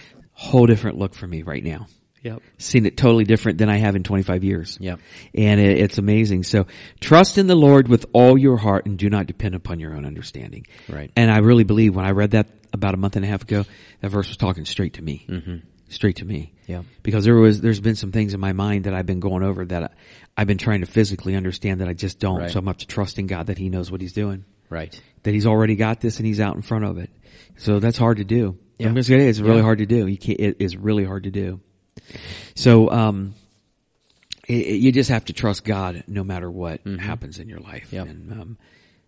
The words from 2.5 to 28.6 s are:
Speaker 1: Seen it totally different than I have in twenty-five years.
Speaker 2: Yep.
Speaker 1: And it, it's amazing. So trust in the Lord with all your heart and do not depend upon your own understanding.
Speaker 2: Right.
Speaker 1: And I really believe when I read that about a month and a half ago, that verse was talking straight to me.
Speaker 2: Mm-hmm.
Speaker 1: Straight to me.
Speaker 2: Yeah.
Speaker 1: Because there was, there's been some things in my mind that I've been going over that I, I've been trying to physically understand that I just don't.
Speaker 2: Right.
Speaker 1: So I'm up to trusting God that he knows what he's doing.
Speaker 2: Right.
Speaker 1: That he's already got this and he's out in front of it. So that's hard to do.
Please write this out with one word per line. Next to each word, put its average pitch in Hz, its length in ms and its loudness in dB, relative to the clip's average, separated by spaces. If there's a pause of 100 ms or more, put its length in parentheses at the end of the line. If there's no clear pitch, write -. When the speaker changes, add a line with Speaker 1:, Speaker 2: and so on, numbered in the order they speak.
Speaker 1:
Seen 113 280 2
it - 100 -4
totally 117 280 4
different 104 340 0
than 107 100 2
I 104 80 2
have 104 180 0
in 95 80 -4
twenty-five 95 400 -2
years. 95 380 -4
Speaker 2:
Yep. 92 180 -10 (360)
Speaker 1:
And 104 260 4
it, 98 180 4
it's 98 200 0
amazing. 104 440 0
So 95 240 0 (340)
trust 180 380 6
in 196 80 4
the 185 80 4
Lord 139 340 8
with 120 240 4
all 123 240 8
your 135 200 4
heart 104 300 0
and 101 120 -4
do 101 100 0
not 101 180 0
depend 92 280 -6
upon 87 240 -10
your 78 160 -10
own 71 100 -10
understanding. - 640 -14 (220)
Speaker 2:
Right. 73 260 -14
Speaker 1:
And 117 160 4
I 107 80 4
really 117 260 6
believe 104 300 2
when 95 100 -2
I 95 60 0
read 101 220 0
that 110 160 2 (240)
about 98 220 -4
a - 20 -4
month 98 200 -4
and 98 80 -4
a 101 40 -4
half 101 140 -6
ago, 101 220 -4 (360)
that 101 80 -6
verse 98 200 -4
was - 80 -14
talking 87 280 -4
straight - 300 -6
to 82 80 -18
me. 76 260 -10
Speaker 2:
Mm-hmm. 87 280 -10 (320)
Speaker 1:
Straight - 280 -2
to - 80 -14
me. 80 280 -10 (140)
Speaker 2:
Yeah. 90 160 -10 (220)
Speaker 1:
Because 107 200 0
there 117 120 6
was, 107 240 6
there's 110 180 0
been 110 160 -2
some 101 160 -8
things 104 240 -2
in 98 60 -6
my 95 120 -2
mind 98 320 -2
that 95 100 -4
I've 92 120 -6
been 90 140 -4
going 92 240 -4
over 95 220 -4
that 87 180 -6
I, - 40 -10 (480)
I've 104 120 -2
been 101 100 0
trying 101 220 -2
to 87 60 -6
physically 98 500 -2
understand 92 440 -4
that 92 80 -6
I 90 40 -6
just 90 260 -8
don't. 92 220 -2
Speaker 2:
Right. 87 100 -8
Speaker 1:
So 90 80 -4
I'm 92 80 -4
up 92 120 -6
to - 100 -18
trusting 101 400 -6
God 87 180 -8
that 98 100 -6
he 95 120 -6
knows 90 240 -6
what 92 80 -10
he's 90 120 -12
doing. 101 320 -6 (240)
Speaker 2:
Right. 82 320 -14 (220)
Speaker 1:
That 107 100 -2
he's 104 140 0
already 110 300 2
got 110 240 -2
this 113 160 -4
and 110 100 -4
he's 107 140 -2
out 101 160 -2
in - 60 -8
front 110 240 -4
of 90 120 -6
it. 87 100 -10 (480)
So 104 220 0
that's 117 200 0
hard 117 180 2
to 104 80 -4
do. 101 340 -2 (220)